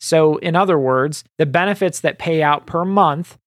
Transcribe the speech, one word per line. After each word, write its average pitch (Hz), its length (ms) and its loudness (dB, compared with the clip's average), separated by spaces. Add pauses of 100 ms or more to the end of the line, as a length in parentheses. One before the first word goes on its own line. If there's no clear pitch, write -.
So 156 360 2
in 170 200 -2
other 185 200 2
words, 131 460 -2 (140)
the 160 80 2
benefits 180 560 -2
that - 180 -4
pay 160 240 -2
out 147 240 0
per 170 160 -4
month 180 640 0